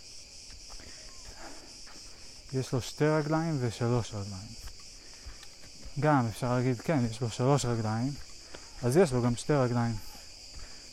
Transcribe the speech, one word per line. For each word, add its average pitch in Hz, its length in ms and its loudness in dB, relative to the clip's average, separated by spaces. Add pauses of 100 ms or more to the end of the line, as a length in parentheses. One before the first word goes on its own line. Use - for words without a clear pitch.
(2500)
יש 131 180 0
לו 127 100 2
שתי - 240 0
רגליים 156 540 4
ושלוש 120 540 2
רגליים. 101 360 -6 (1500)
גם 135 280 6
אפשר 120 260 0
להגיד, 123 280 4
כן, 151 180 2 (120)
יש 110 100 -6
לו 120 80 0
שלוש 131 360 4
רגליים, 113 480 2 (720)
אז 123 140 4
יש 170 160 8
לו 123 80 4
גם 123 140 6
שתי - 180 0
רגליים. 120 420 4 (960)